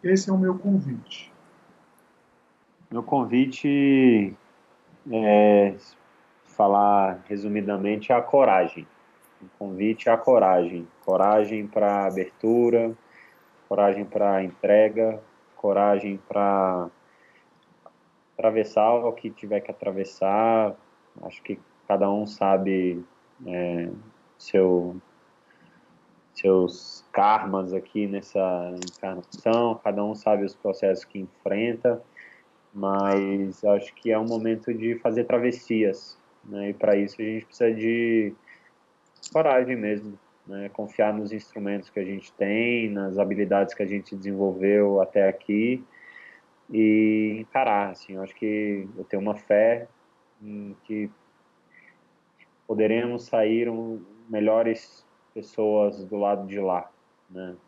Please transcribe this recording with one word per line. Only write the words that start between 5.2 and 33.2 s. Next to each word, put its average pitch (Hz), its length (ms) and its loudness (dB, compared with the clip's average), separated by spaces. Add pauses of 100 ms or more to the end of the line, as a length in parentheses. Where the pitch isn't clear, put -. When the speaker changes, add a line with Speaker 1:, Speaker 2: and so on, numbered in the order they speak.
Speaker 2:
falar 101 840 2
resumidamente, 104 880 -4
é - 20 4
a 120 80 2
coragem. 92 640 2 (540)
O 95 60 -20 (120)
convite 101 500 -2
é 113 40 6
a 113 60 4
coragem. 90 680 4 (180)
Coragem 104 600 2
pra 101 400 0
abertura, 113 920 0 (720)
coragem 101 360 2
pra 98 400 0
entrega, 107 760 2 (340)
coragem 101 720 0
pra 95 600 0 (1500)
atravessar 110 560 2
o 120 200 0
que - 180 -12
tiver 104 300 -6
que - 100 -14
atravessar. 101 1040 -2 (480)
Acho - 200 -18
que - 160 -10 (300)
cada 98 220 2
um 104 160 -2
sabe, 95 800 0 (420)
é, 87 440 -4 (480)
seu, 90 580 0 (1400)
seus - 760 0
karmas 98 600 0
aqui 101 340 -4
nessa 92 680 -4 (220)
encarnação, 113 880 -2
cada 104 220 -2
um 107 100 -4
sabe 104 300 0
os 95 100 -8
processos 95 500 -2
que - 140 -16
enfrenta, 113 840 -4 (680)
mas 98 920 -2